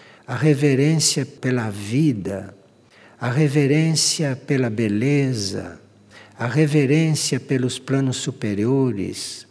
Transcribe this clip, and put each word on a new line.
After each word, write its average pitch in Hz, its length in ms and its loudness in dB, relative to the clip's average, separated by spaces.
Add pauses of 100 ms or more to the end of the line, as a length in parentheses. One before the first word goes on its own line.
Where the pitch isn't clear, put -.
(260)
a 120 80 -10
reverência 143 920 2
pela 123 420 -4
vida, 101 840 -2 (680)
a 117 80 -4
reverência 147 1080 2
pela 131 320 -2
beleza, 107 1120 -2 (600)
a 117 80 -4
reverência 147 920 2
pelos 123 380 -2
planos 131 400 0
superiores, 107 1300 -2